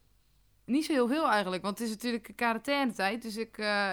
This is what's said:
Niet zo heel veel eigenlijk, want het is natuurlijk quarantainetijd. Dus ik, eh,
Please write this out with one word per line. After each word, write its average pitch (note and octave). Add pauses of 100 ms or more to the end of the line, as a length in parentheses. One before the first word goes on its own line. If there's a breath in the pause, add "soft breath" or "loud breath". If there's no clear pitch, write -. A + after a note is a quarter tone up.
(640)
Niet C#4+
zo E4
heel B3
veel D4
eigenlijk, F#3
want G3
het A3+
is G#3+
natuurlijk A#3
quarantainetijd. A#3
Dus G#3+
ik, A3
eh, G3+